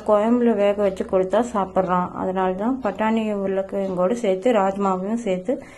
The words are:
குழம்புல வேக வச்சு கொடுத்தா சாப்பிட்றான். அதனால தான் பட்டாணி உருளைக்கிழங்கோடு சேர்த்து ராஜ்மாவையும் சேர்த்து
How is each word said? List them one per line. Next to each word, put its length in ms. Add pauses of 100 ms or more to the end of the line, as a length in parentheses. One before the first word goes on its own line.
குழம்புல 420 (120)
வேக 140 (100)
வச்சு 260
கொடுத்தா 260 (140)
சாப்பிட்றான். 540 (140)
அதனால 420
தான் 220
பட்டாணி 380 (200)
உருளைக்கிழங்கோடு 800
சேர்த்து 360
ராஜ்மாவையும் 680
சேர்த்து 280 (220)